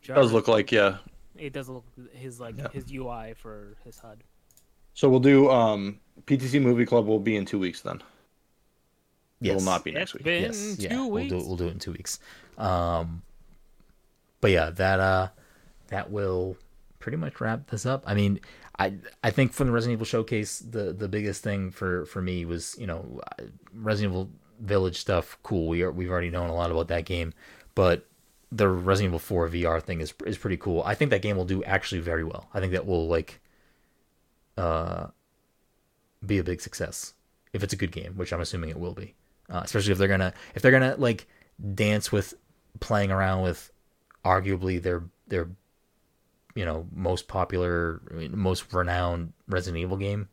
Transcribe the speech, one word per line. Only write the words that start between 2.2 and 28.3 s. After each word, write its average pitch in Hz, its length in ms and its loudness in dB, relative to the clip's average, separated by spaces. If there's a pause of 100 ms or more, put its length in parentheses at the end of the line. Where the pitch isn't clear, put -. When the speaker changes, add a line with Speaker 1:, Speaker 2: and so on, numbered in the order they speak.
Speaker 2:
like, 113 180 -12
Speaker 1:
Yeah. 139 140 -10
Speaker 2:
his 139 200 -12
U 131 160 -8
I 113 260 -10
for 104 500 -18
his 120 140 -20
hud. 113 240 -20 (720)
Speaker 1:
So - 160 4
we'll 127 120 8
do, 139 300 10
um, 107 480 2 (280)
P 139 100 2
T 127 100 -4
C 131 120 0
Movie 123 280 4
Club 117 200 4
will 110 120 2
be 104 180 0
in 101 80 -2
two 101 140 -2
weeks 90 220 -2
then. - 160 -8 (1400)
It 104 80 -2
will 98 80 2
Speaker 3:
Yes. 95 80 0
Speaker 1:
not 92 200 2
be - 80 -4
next 180 180 -6
Speaker 2:
It's - 40 -16
Speaker 1:
week. - 100 -14
Speaker 2:
been 170 200 0
Speaker 3:
Yes, 208 340 -6
yeah, 101 120 -4
Speaker 2:
two 262 180 -2
Speaker 3:
we'll 220 160 -2
do 92 100 -4
it, 87 40 -2
Speaker 2:
weeks. - 80 -6
Speaker 3:
we'll 90 100 -4
do 87 100 -2
it 82 60 -4
in 92 60 -10
two - 140 -8
weeks. - 260 -10 (380)
Um, 85 680 0 (1160)
but 107 120 4
yeah, 82 180 4
that, 95 300 2
uh, 95 280 2 (600)
that 98 220 -8
will 92 460 -2 (440)
pretty 123 160 -8
much 160 240 -8
wrap 117 300 -4
this 110 140 -6
up. 135 220 -2
I 104 80 -2
mean, 101 260 2 (380)
I, 98 160 0 (280)
I 117 80 2
think 131 220 2
from 139 140 0
the 123 60 2
Resident 117 260 0
Evil 113 80 -4
Showcase, 110 540 -2
the, 107 320 -6
the 98 160 -6
biggest 104 340 -4
thing 98 280 -2
for, 90 360 -4
for 95 160 -8
me 90 220 -2
was, 82 340 -6
you 110 80 -8
know, 67 340 -8 (540)
Resident 104 380 0
Evil 92 180 -4 (300)
Village 95 380 0
stuff. - 440 -2
Cool, 87 260 0
we 85 140 0
are, 90 80 0
we've 90 200 -6
already 87 200 0
known 87 200 -2
a 82 40 -4
lot 85 160 0
about 82 180 0
that 85 160 0
game, 85 280 -4 (420)
but 90 320 4 (460)